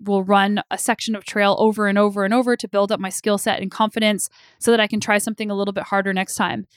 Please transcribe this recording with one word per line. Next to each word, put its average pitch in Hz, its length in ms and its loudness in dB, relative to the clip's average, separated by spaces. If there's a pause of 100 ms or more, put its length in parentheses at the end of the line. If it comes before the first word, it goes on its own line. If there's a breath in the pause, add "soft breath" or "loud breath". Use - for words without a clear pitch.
will 196 200 0
run 202 480 2
a - 60 -6
section - 380 -2
of 196 80 -10
trail 202 360 2
over 214 280 2
and 202 120 2
over 202 260 2
and 196 80 0
over 240 220 2
to 233 120 -8
build 202 240 0
up 214 80 -2
my 190 100 -6
skill 208 280 -2
set - 240 -2
and 190 80 -6
confidence 214 600 0 (280 soft breath)
so - 140 2
that 233 80 4
I 214 80 2
can 214 120 -2
try 208 200 2
something 214 320 -6
a 202 40 -2
little 202 180 -2
bit 185 120 -6
harder 196 280 0
next 185 200 -2
time. 196 320 -4 (120)